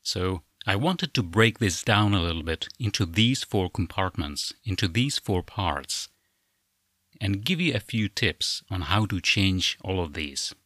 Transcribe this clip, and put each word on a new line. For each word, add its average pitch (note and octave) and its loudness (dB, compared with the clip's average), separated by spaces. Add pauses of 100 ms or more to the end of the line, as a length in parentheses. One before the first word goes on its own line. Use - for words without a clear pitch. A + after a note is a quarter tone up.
So F#2 -2 (220)
I G2 2
wanted E3 -2
to A#2 0
break A2 4
this G2+ 0
down G#2 6
a F#2 4
little E2 -2
bit D#2+ -4 (100)
into G#2 -2
these A2 2
four F#2 0
compartments, E2+ -4 (140)
into F#2+ -2
these A#2+ 0
four F2+ 0
parts, - -4 (1120)
and G2+ -2
give F3 0
you D#3+ 0
a G#2+ 0
few G#2+ -2
tips - -2
on F#2+ -4
how G2+ 2
to G2 -4
change F#2+ 2
all F#2 -2
of D#2 -4
these. D2 -8 (120)